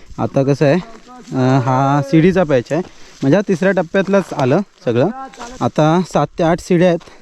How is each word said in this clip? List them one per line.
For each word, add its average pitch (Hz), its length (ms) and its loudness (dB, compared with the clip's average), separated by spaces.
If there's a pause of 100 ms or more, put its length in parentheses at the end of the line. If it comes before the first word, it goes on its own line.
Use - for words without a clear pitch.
(180)
आता 120 240 -2
कसं 139 240 0
आहे, 139 80 4
अं, 131 880 -2
हा 135 400 0 (100)
शिडीचा 175 340 4
पॅच 139 280 0
आहे, 160 80 -2 (420)
म्हणजे 139 140 4
हा 208 120 2
तिसऱ्या 190 240 0
टप्प्यातलाच 190 600 0
आलं 143 280 0 (240)
सगळं. 123 240 0 (520)
आता 156 400 2 (120)
सात 151 140 0 (120)
ते 180 40 0
आठ 170 180 0
शिड्या 180 280 2
आहेत 170 100 0 (240)